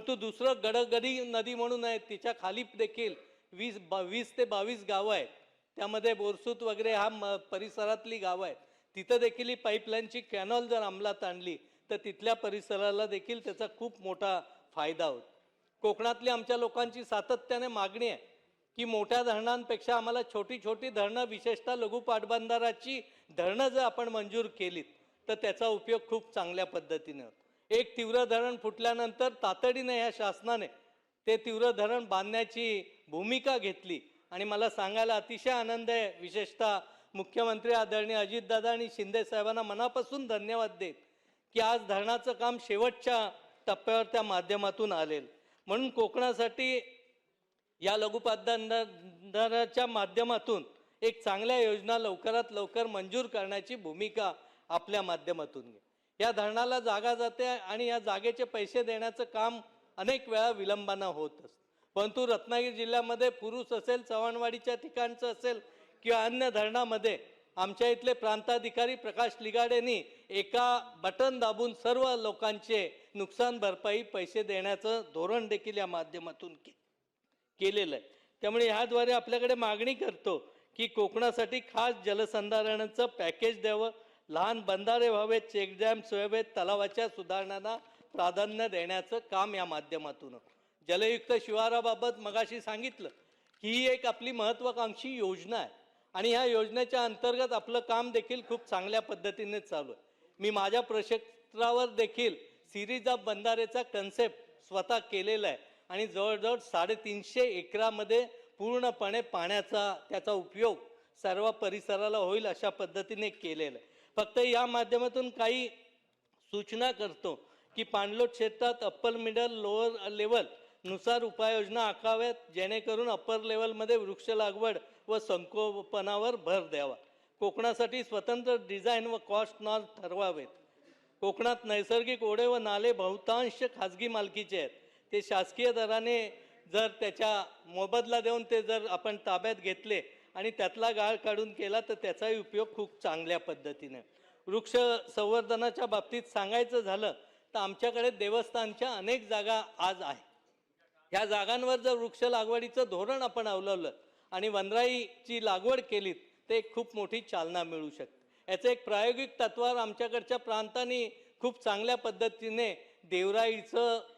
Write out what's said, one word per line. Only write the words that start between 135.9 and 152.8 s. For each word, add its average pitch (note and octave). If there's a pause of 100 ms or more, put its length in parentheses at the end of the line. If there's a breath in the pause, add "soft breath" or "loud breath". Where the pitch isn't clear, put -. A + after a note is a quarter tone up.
जर A3
त्याच्या G#3 (200)
मोबदला G#3
देऊन A#3
ते A3+
जर A3
आपण G#3
ताब्यात G3
घेतले F#3+ (340 loud breath)
आणि G3+
त्यातला A3
गाळ G#3+
काढून G#3+
केला G#3
तर A3+
त्याचाही G#3+
उपयोग G#3+
खूप -
चांगल्या E3
पद्धतीने. C#3+ (480 soft breath)
वृक्ष A3 (400)
संवर्धनाच्या A3+
बाबतीत A3
सांगायचं A#3
झालं G3+ (400 soft breath)
तर A3
आमच्याकडे A#3
देवस्थानच्या A3+
अनेक G#3+
जागा G#3+ (160)
आज F#3
आहे. - (760)
ह्या G3
जागांवर A3+
जर B3
वृक्ष A#3
लागवडीचं A#3